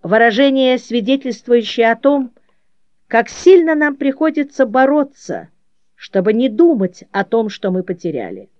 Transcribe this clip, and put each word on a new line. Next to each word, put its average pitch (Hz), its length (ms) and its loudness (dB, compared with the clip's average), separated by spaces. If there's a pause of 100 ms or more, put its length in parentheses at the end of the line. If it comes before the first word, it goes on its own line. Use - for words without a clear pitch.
Выражение, 254 760 2
свидетельствующее 240 1120 -2
о 226 60 -2
том, 269 360 -4 (760)
как 233 200 -2
сильно 339 480 4
нам 294 220 -2
приходится 285 680 -2
бороться, 269 840 -2 (460)
чтобы 196 360 -2
не 233 160 0
думать 214 640 0
о 196 140 -4
том, 226 240 -2
что 196 200 -8
мы 185 140 -4
потеряли. 123 640 -10 (100)